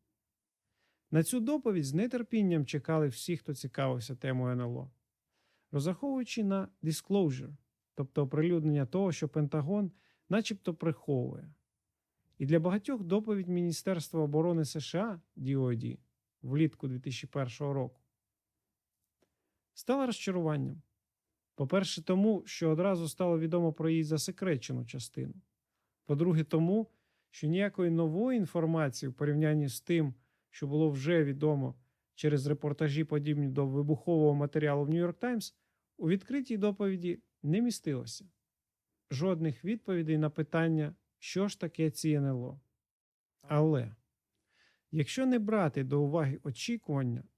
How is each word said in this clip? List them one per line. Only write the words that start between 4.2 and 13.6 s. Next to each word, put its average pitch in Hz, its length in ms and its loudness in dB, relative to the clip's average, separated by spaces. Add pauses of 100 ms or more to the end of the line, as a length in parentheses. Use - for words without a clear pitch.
Н 123 80 -2
Л 120 160 -6
О. 131 140 -12 (800)
Розраховуючи 220 720 -2
на 196 240 0 (160)
disclosure, 151 720 0 (380)
тобто 143 300 -2
оприлюднення 151 640 2
того, 185 260 0
що 151 180 -4
Пентагон 156 600 0 (380)
начебто 202 440 -2
приховує. 143 800 -4 (840)
І 139 80 -4
для 160 140 4
багатьох 202 440 0
доповідь 196 440 -2
Міністерства 175 720 -2